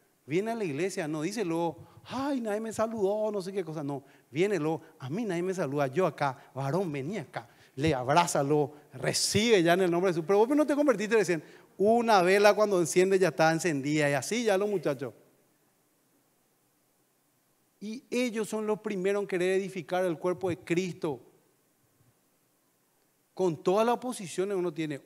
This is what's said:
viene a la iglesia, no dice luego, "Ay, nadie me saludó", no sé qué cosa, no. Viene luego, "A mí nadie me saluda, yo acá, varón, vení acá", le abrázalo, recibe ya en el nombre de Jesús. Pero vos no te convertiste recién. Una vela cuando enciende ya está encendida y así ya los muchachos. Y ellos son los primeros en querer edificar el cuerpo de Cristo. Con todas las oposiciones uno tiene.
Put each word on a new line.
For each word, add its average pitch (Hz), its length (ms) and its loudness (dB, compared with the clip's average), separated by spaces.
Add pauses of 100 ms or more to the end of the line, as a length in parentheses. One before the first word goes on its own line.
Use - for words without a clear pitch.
(260)
viene 190 240 -2
a 233 40 -4
la 226 100 -4
iglesia, 170 440 -4
no 156 140 -4
dice 208 220 -4
luego, 165 340 -2 (260)
"Ay, 269 360 -4
nadie 214 200 -4
me 220 120 -8
saludó", 214 600 -2
no 202 100 -4
sé 190 100 -8
qué 190 120 -6
cosa, 160 180 -8
no. 139 220 -6 (260)
Viene 185 280 0
luego, 156 240 -2 (160)
"A 131 120 -12
mí 208 140 -4
nadie 175 180 -4
me 185 120 -2
saluda, 147 320 -2
yo 151 200 0
acá, 143 480 -4
varón, 143 380 -2
vení 143 260 -6
acá", 127 300 -12 (280)
le 147 180 2
abrázalo, 143 760 2 (200)
recibe 190 720 2
ya 170 120 4
en 190 80 2
el 180 80 2
nombre 175 200 2
de 170 40 -2
Jesús. 165 120 -4
Pero 196 120 4
vos 226 100 4
no 294 180 2
te 285 80 0
convertiste 233 420 2
recién. 175 260 2 (340)
Una 220 460 4
vela 202 320 6
cuando 202 260 2
enciende 185 380 4
ya 185 100 4
está 160 240 4
encendida 151 580 0
y - 20 2
así 202 320 -2
ya 196 140 2
los 208 100 0
muchachos. 147 460 -4 (2750)
Y 220 300 -12
ellos 226 380 -2
son 214 180 -4
los 214 140 -2
primeros 202 420 -2
en 196 40 -4
querer 190 320 0
edificar 180 460 -2
el 170 140 -2
cuerpo 180 320 -2
de 165 80 -4
Cristo. 165 640 -4 (2000)
Con 180 300 -2
todas 208 240 4
las 240 80 2
oposiciones 202 640 -6
uno 180 160 -2
tiene. 151 340 -6